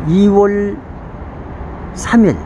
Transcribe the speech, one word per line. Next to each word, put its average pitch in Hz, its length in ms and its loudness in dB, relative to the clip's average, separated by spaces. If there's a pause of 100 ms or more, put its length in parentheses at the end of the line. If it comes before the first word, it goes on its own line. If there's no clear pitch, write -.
이월 202 680 4 (1160)
삼 233 300 4
일 131 220 4